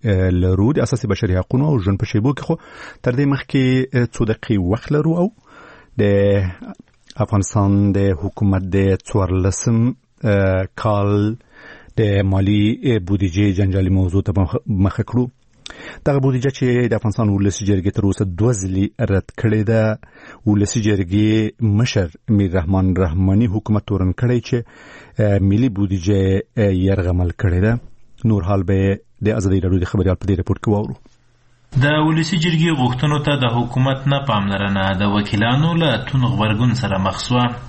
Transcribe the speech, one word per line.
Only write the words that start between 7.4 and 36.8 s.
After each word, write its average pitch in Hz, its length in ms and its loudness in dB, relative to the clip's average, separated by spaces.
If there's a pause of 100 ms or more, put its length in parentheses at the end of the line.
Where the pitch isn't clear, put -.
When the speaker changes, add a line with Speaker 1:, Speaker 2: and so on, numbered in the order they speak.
Speaker 1:
د 95 60 0 (260)
حکومت 95 380 0
د 95 340 0
څوارلسم، 98 960 0 (300)
اه، 95 420 2 (100)
کال 104 600 0 (640)
د 117 40 0 (200)
مالي، 98 600 2
اه، 120 160 2
بودیجې 95 580 0
جنجالي 95 320 0
موضوع 95 320 2
ته 95 160 -4
مخ-، 98 300 -2
مخه 101 360 0
کړو. 123 220 -2 (800)
دغه 139 140 2
بودیجه 131 300 0
چې 123 400 0
د 117 40 0
افغانستان 107 360 0
ولسي 98 360 0
جرګې 95 260 2
تر 104 120 -2
اوسه 98 220 0
دوه 95 280 0
ځلې 95 320 -2 (140)
رد 98 320 -2 (100)
کړې 107 220 2
ده، 110 340 2 (480)
ولسي 104 360 2
جرګې 107 680 2 (120)
مشر 104 460 2 (220)
میر 101 240 2
رحمان 92 440 2
رحماني 95 500 2
حکومت 104 380 -2
تورن 92 260 0
کړی 120 280 0
چې، - 180 -4 (600)
اه، 101 220 2
ملي 104 280 2
بودیجه، 95 720 0 (160)
اه، 101 140 2
یرغمل 90 580 0
کړې 90 320 0
ده. 113 180 0 (460)
نور 104 180 2
حال 98 200 0
به 98 340 2 (240)
د 104 80 0
ازادي 98 300 0
راډیو 90 200 2
د 87 40 0
خبریال 90 320 0
په - 120 -12
دې 98 120 2
رپورټ 95 200 -4
کې - 100 -4
واورو. 104 240 -2 (880)
Speaker 2:
د 139 40 2 (220)
ولسي 160 300 0
جرګې 165 420 0
غوښتنو 147 400 0
ته 147 160 -2
د 127 180 -2
حکومت 127 540 -2
نه 139 200 0
پاملرنه 98 720 -2
د 101 40 0
وکیلانو 107 720 0
له 156 320 -2
توند 131 180 0
غبرګون 120 500 0
سره 196 240 -2